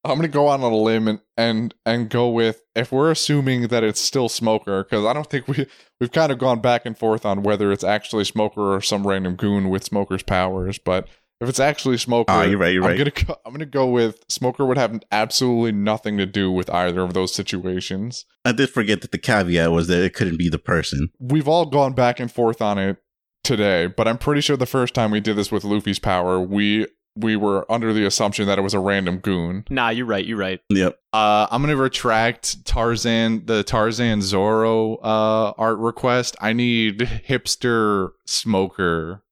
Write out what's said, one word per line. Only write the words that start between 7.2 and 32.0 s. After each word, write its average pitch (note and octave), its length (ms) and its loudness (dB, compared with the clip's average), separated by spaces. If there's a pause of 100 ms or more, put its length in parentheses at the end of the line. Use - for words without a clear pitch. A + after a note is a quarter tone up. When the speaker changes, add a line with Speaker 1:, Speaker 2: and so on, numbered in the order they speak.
Speaker 1:
on G2 180 0
whether G2+ 280 2
it's G2 120 -2
actually G#2 400 0
Smoker G2+ 520 -2
or G2 60 -4
some G2+ 240 -2
random F#2+ 300 -2
goon G2+ 340 0
with F#2+ 140 -2
Smoker's G2 400 -4
powers, F#2 560 -2
but F#2 280 -2 (340)
if A#2+ 60 -4
it's C3 120 -2
actually C3+ 380 0
Smoker, A#2+ 340 0
Speaker 2:
Ah, F2 120 4
you're F#2+ 140 2
right, F#2 160 2
you're F#2 100 2
Speaker 1:
I'm F2+ 80 2
Speaker 2:
right. F2+ 60 0
Speaker 1:
gonna C#3+ 140 0
go, - 240 -4 (100)
I'm A2+ 80 -14
gonna D3+ 140 -8
go C3 200 0
with A#2 420 0
Smoker B2+ 360 -2
would B2+ 120 2
have A2+ 220 0 (120)
absolutely A#2 640 2
nothing G#2 440 -2
to G2 80 2
do F#2+ 260 0
with F#2 200 -2
either F2+ 300 0
of F2+ 120 -2
those F#2 220 -2
situations. F#2+ 880 -6 (200)
Speaker 2:
I B2 80 2
did B2+ 180 2
forget G#2 300 0
that - 100 -12
the F#2 80 -6
caveat F2 520 2
was E2 180 2
that F2 140 4
it F#2 120 -2
couldn't F2 220 -2
be E2+ 120 0
the D2+ 100 -2
person. D#2 500 -2 (100)
Speaker 1:
We've C#3 300 0
all E3 180 2
gone C3+ 260 0
back B2 260 2
and A#2+ 120 -6
forth A2+ 320 0
on G#2 160 0
it F#2+ 180 -2 (460)
today, G2+ 420 2
but G#2+ 220 -2
I'm A#2 100 0
pretty D3 240 0
sure C#3 160 0
the B2+ 80 -2
first B2 300 -2
time A2 160 0
we G#2 80 0
did G#2 160 0
this G2+ 160 -2
with G2 120 -2
Luffy's G2+ 360 -2
power, F#2 400 0
we, G#2 480 0 (300)
we G#2+ 180 0
were G2 340 0
under A2+ 220 0
the G#2+ 140 2
assumption G2+ 420 0
that G2 100 2
it G2 40 0
was G2 120 -2
a G2+ 60 2
random F#2+ 380 0
goon. F2+ 520 -4
Speaker 3:
Nah, B2+ 200 0
you're A#2+ 160 -2
right, G#2 200 -2
you're A2+ 120 -6
right. F#2+ 320 -4
Speaker 2:
Yep. F#2+ 280 2 (140)
Speaker 1:
Uh, G#2+ 400 4
I'm A#2+ 100 -2
gonna D3 140 0
retract A#2+ 880 -2